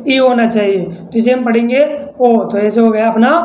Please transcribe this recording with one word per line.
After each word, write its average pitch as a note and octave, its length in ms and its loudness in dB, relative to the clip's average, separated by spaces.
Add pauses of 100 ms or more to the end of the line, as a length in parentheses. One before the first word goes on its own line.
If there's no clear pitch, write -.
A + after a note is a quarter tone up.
ई C4 100 0
होना B3+ 300 2
चाहिए, G3+ 360 0
तो - 340 -10
इसे A3+ 140 0
हम B3+ 140 0
पढ़ेंगे A#3+ 380 0 (360)
ओ। A#3+ 240 2
तो - 140 -6
ऐसे G#3+ 240 0
हो A3+ 100 4
गया G#3+ 180 0
अपना A3+ 200 2 (160)